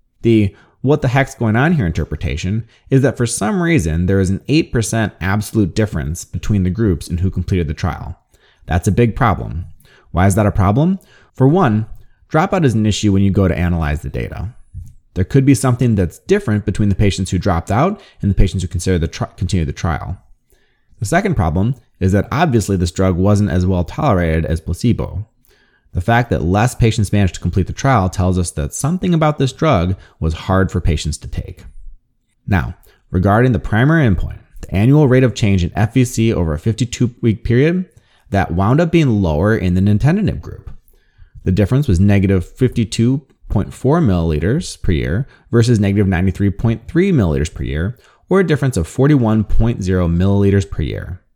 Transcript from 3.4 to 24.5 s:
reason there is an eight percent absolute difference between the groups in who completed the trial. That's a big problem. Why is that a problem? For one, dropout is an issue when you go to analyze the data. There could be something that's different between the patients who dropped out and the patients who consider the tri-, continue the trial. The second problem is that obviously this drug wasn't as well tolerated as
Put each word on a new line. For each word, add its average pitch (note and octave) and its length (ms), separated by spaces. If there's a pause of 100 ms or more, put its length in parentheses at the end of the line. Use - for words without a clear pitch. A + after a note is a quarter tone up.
reason F2+ 440
there G2 120
is F#2+ 100
an G2 200
eight D#3 240
percent A2+ 480
absolute G2+ 560
difference E2+ 480
between G2 400
the F#2 60
groups F2+ 360
in E2+ 120
who F#2 120
completed F2+ 380
the D#2+ 60
trial. - 440 (480)
That's F#2 220
a F#2+ 40
big A#2 220
problem. D#2 520 (440)
Why F#2 160
is G2 80
that G#2+ 100
a G2+ 60
problem? C3+ 480 (340)
For C3 140
one, C3+ 400 (420)
dropout E3+ 360
is A2 100
an G#2+ 120
issue G#2 260
when G2 100
you G2 80
go F#2+ 160
to E2+ 100
analyze E2 460
the C#2+ 80
data. - 420 (600)
There F#2 100
could C3+ 220
be C#3 80
something B2 400
that's F#2 240
different F3+ 460
between G#2 240
the G2+ 80
patients - 340
who F2+ 80
dropped E2+ 320
out D#3+ 300 (200)
and G2+ 80
the F#2+ 60
patients F#2+ 280
who F2+ 60
consider F2+ 300
the D#2+ 80
tri-, - 300
continue F2+ 280
the C#2 80
trial. - 460 (800)
The - 80
second F#3 300
problem F#2 400 (240)
is F#2 100
that F#2+ 220
obviously A#2 440
this F2 140
drug F#2+ 240
wasn't G2 360
as F2+ 140
well F2+ 200
tolerated E2+ 600
as E2 160